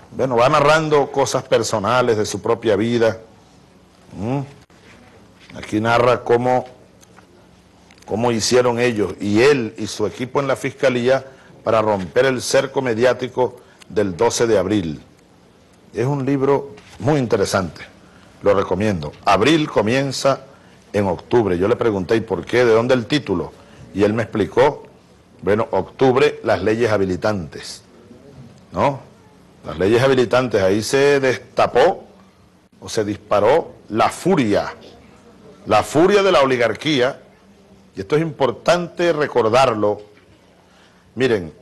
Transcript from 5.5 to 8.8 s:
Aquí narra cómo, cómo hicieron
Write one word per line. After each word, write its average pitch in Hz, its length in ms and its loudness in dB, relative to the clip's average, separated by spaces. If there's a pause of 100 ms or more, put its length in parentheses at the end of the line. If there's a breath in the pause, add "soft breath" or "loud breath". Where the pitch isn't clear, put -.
Aquí - 220 -6
narra 120 440 2
cómo, 123 420 0 (1400)
cómo 117 260 -2
hicieron 120 480 0